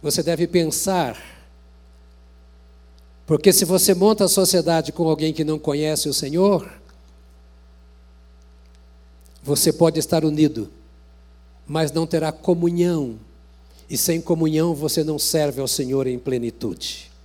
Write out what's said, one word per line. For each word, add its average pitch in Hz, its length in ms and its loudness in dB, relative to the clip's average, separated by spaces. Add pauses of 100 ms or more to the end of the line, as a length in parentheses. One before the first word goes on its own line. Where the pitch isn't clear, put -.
Você 147 200 -2
deve 165 240 0
pensar, 165 720 0 (2000)
porque 160 260 4
se 185 140 4
você 185 300 4
monta 208 300 2
a 175 40 2
sociedade 175 600 2
com 165 180 -2
alguém 156 240 0
que 160 100 -4
não 156 140 -2
conhece 151 500 -2
o 143 60 -4
Senhor, 170 580 0 (2750)
você 143 320 0
pode 160 260 2
estar 160 240 -2
unido, 151 460 0 (960)
mas 151 260 -2
não 165 140 0
terá 160 260 -2
comunhão. 170 840 0 (720)
E 151 80 -6
sem 165 240 0
comunhão 160 540 0
você 151 280 -2
não 151 140 -2
serve 143 440 0
ao 131 60 -4
Senhor 131 400 -2
em 123 120 -4
plenitude. 120 880 -6 (160)